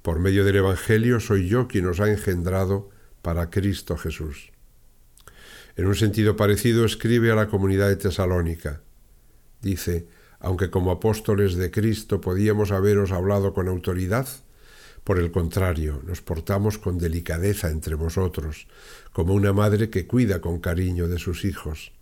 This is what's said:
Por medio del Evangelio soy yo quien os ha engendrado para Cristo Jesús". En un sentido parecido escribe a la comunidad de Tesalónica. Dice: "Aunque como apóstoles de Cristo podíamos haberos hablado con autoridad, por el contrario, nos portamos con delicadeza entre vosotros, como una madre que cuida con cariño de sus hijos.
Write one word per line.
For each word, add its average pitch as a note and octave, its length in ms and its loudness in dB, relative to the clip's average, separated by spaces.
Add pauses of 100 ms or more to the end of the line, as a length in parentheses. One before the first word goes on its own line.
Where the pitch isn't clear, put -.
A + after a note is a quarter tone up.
Por E2+ 200 -2
medio G2 260 4
del G2 100 4
Evangelio A2 640 2
soy G2 280 0
yo A#2+ 200 2
quien F#2 160 -2
os F2+ 160 -2
ha G#2 100 2
engendrado F#2+ 800 -2 (320)
para E2+ 300 -4
Cristo F#2 480 -2
Jesús". D#2+ 540 -10 (1200)
En F#2 100 -2
un G2 80 2
sentido G#2+ 420 2
parecido A2 480 4
escribe A#2 460 2
a A2 40 4
la G#2+ 120 4
comunidad G2 420 2
de G2 80 2
Tesalónica. F2 880 -2 (800)
Dice: F2 460 -4 (300)
"Aunque F2+ 300 -2
como F#2 220 0
apóstoles G2+ 640 0
de F2+ 160 -2
Cristo G#2+ 500 0
podíamos G2+ 520 0
haberos G2+ 400 2
hablado G2 420 0
con F#2 140 -2
autoridad, F#2 600 -2 (760)
por F#2 140 2
el E2+ 120 0
contrario, D#2+ 760 -2
nos F2+ 160 -8
portamos G2+ 560 -2
con F2+ 220 -4
delicadeza E2+ 720 -2
entre D#2+ 240 -4
vosotros, D#2+ 720 -4 (460)
como F2 200 0
una G2+ 220 4
madre G#2 340 2
que F2+ 180 -4
cuida G2+ 360 0
con E2+ 160 -4
cariño F2 500 -2
de F2 100 -2
sus F2 260 -6
hijos. - 580 -6